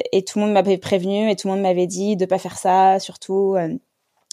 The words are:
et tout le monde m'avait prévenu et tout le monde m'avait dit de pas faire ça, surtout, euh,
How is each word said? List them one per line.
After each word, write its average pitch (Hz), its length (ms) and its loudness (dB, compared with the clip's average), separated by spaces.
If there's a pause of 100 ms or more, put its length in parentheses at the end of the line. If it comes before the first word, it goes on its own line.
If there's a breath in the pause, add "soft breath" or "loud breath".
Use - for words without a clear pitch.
(120)
et 190 120 2
tout - 140 -6
le 208 80 0
monde 208 80 0
m'avait 190 240 4
prévenu 196 500 -2
et 202 80 2
tout 202 120 -8
le 196 80 -2
monde 196 80 -2
m'avait 180 240 2
dit 196 280 -2
de 185 120 -2
pas 185 100 0
faire 180 220 -10
ça, 190 400 4
surtout, 190 580 -2
euh, 165 120 0 (640)